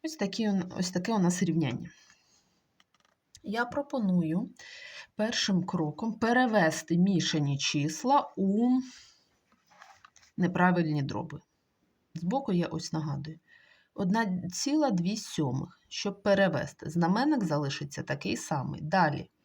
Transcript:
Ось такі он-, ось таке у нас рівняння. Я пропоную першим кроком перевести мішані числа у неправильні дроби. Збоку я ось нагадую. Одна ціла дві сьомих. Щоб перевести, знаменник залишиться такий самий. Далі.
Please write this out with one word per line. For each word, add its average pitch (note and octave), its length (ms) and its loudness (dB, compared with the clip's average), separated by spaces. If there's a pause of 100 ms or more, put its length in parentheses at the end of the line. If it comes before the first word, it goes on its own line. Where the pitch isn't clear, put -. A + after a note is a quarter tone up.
Ось D#4+ 120 -8
такі G#3 340 -2
он-, F#3 280 0
ось F#3 140 -2
таке F3+ 220 -2
у G#3+ 60 2
нас F3 240 4
рівняння. D#3 460 0 (1500)
Я A#3 220 0
пропоную G3+ 840 0 (680)
першим G#3+ 480 0
кроком F3+ 500 -4
перевести A3 840 2
мішані D#3 600 2
числа D#3 800 0
у A3+ 420 2 (1600)
неправильні F3 680 2
дроби. C#3 380 -6 (760)
Збоку G3+ 380 -2
я F3 140 2
ось - 260 -8
нагадую. D3+ 460 -6 (540)
Одна F#3+ 560 0
ціла C#4 420 0
дві F#3 260 0
сьомих. - 720 -4
Щоб - 360 -8
перевести, G3 640 2
знаменник G3+ 540 2
залишиться D3 600 -2
такий - 340 -4
самий. C#3 440 -6
Далі. D#3 480 2 (160)